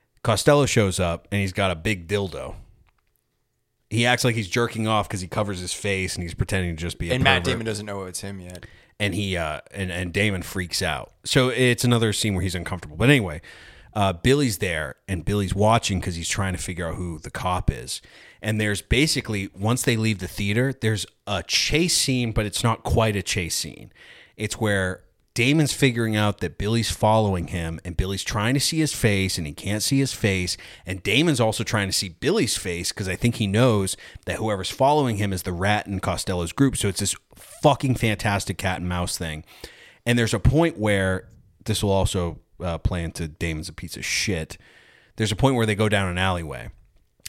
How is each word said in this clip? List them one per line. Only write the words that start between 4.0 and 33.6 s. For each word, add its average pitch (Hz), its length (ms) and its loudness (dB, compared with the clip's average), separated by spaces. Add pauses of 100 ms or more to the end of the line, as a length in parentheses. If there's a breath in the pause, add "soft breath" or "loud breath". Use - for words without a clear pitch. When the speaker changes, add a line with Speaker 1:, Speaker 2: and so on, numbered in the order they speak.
Speaker 1:
acts 123 200 4
like 120 100 4
he's 107 140 -4
jerking 113 400 -2
off 107 200 2
'cause 98 120 -4
he 92 80 -8
covers 101 320 -4
his 90 120 -8
face 95 420 -2
and 92 80 -6
he's 82 120 -8
pretending 90 420 -2
to 78 40 -10
just 85 180 -6
be 85 120 -4
a 127 40 2
Speaker 2:
And 131 100 2
Matt 135 180 4
Speaker 1:
pervert. 127 120 0
Speaker 2:
Damon 117 120 -4
doesn't 107 200 -6
know 98 180 -8
it's 92 160 -10
him 98 200 -10
yet. 90 260 -16 (320 loud breath)
Speaker 1:
And 101 160 0
he, 98 220 0
uh, 78 240 -4 (100)
and, 92 220 -6
and 87 200 -4
Damon 98 300 0
freaks 90 400 -6
out. 73 300 -4 (120)
So 131 260 2
it's 123 340 2
another 117 280 4
scene 101 220 0
where 92 80 0
he's 92 140 -2
uncomfortable. 85 400 -8
But 113 140 4
anyway, 95 300 2 (540 loud breath)
uh, 98 180 2
Billy's 120 460 2
there 80 380 -4 (100)
and 90 180 -4
Billy's 101 300 0
watching 107 460 2
'cause 87 160 -4
he's 85 120 -6
trying 95 240 -2
to 85 80 -4
figure 87 280 -6
out 82 80 -6
who 87 240 -6
the - 100 -14
cop 92 400 0
is. - 320 -10 (400 loud breath)
And 107 180 0
there's 104 220 -2
basically, 117 720 0
once 107 260 0
they 120 140 2
leave 110 220 0
the 90 100 -6
theater, 117 500 0
there's 110 280 0 (200)
a 95 180 -2
chase - 520 2
scene, 123 360 0
but 107 120 0
it's - 200 -4
not 113 180 2
quite 110 340 2
a 92 60 -2
chase - 340 -2
scene. - 360 -10 (440 loud breath)
It's - 240 -6
where 95 440 0 (300)
Damon's 139 380 4
figuring 117 440 2
out 104 240 2
that 85 180 -6
Billy's 110 320 0
following 107 580 2
him, 82 360 -4
and 85 120 -8
Billy's 95 280 -2
trying 113 300 0
to 143 60 2
see 156 200 0
his 156 120 0
face, 98 460 2
and 82 80 -6
he 73 60 -8
can't 101 320 -4
see 135 160 2
his 135 120 0
face. 92 440 0 (280 loud breath)
And 90 160 -6
Damon's 135 380 4
also 110 240 2
trying 101 260 0
to 92 40 -2
see - 160 -2
Billy's 139 480 0
face 87 340 -4
'cause 95 180 -6
I 90 60 -2
think 120 220 0
he 110 100 0
knows 104 500 2 (280 loud breath)